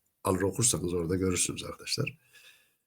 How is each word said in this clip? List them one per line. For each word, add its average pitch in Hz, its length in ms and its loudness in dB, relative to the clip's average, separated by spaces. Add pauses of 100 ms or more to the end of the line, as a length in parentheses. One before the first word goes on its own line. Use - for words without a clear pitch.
(240)
alır 95 180 2
okursanız 92 520 2
orada 87 220 0
görürsünüz 92 480 0
arkadaşlar. - 540 -6 (680)